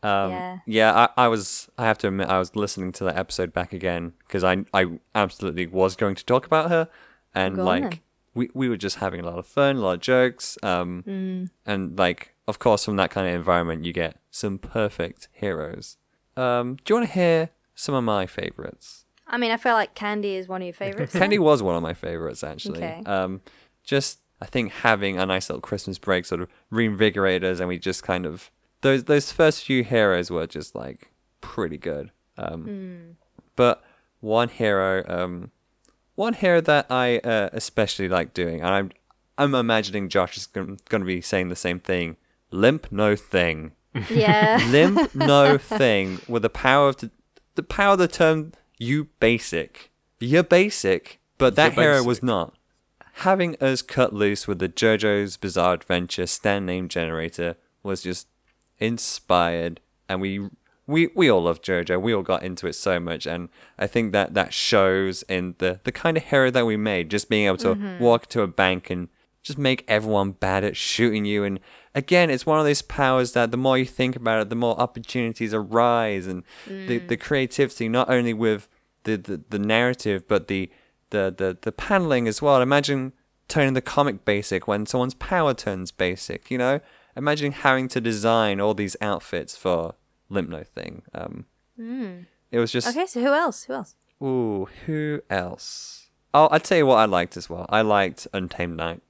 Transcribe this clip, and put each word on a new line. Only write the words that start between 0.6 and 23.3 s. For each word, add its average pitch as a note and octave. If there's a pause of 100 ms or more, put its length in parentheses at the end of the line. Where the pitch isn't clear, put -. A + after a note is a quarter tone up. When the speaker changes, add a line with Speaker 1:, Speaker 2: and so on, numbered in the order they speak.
Speaker 1:
yeah, A2
I, B2+
I -
was, A2+
I A#2+
have A2
to G#2+
admit, G2
I F#2
was F2+
listening G2
to -
that F2+
episode F2+
back F2
again, F2 (140)
'cause F#2
I, F#2
I F#2 (160)
absolutely F#2
was F#2
going G2
to -
talk B2
about D#3
her, E3 (460)
and, F#3+
Speaker 2:
Go F#3
on -
Speaker 1:
like, F2+
Speaker 2:
then. F3+ (340)
Speaker 1:
we, A#2+
we C3
were A2+
just G2
having F2+
a E2+
lot E2+
of F2+
fun, C#3
a -
lot F#2+
of F2
jokes, B2+
um, F2+
Speaker 2:
Mm. F#3 (160)
Speaker 1:
and, F#2+
like, F2+ (140)
of A2
course, G#2+
from G#2
that F#2+
kind F#2+
of F2
environment, E2+
you E2+
get E2 (140)
some G2
perfect -
heroes. E2+ (380)
Um, B2
do G3+
you -
wanna A#3+
hear E3 (240)
some -
of B2+
my G#2
favorites? - (220)
Speaker 2:
I A#3
mean, A#3+
I A3+
feel A#3
like G#3+
Candy G#3
is F#3
one F#3
of -
your F3
favorites, F#3+
Speaker 1:
<laughs> F#3
Candy G3+
Speaker 2:
so F#3
Speaker 1:
was D3
one F2+
of E2+
my E2
favorites, E2
actually. D#2
Speaker 2:
Okay. E3
Speaker 1:
Um, F#2+ (460)